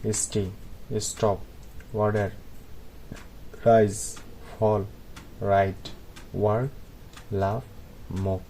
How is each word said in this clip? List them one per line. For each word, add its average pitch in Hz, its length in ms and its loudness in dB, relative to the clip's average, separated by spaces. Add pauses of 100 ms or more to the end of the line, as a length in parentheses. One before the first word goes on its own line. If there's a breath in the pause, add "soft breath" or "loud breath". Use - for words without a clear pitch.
(120)
স্টে, - 320 0 (560)
স্টপ, 101 380 2 (560)
অর্ডার, 104 360 4 (1300)
রাইজ, 110 520 6 (420)
ফল, 107 260 4 (560)
রাইট, 98 480 4 (460)
ওয়ার্ক, 107 360 4 (640)
লাভ, 98 280 2 (500)
মুভ। 95 280 0 (120)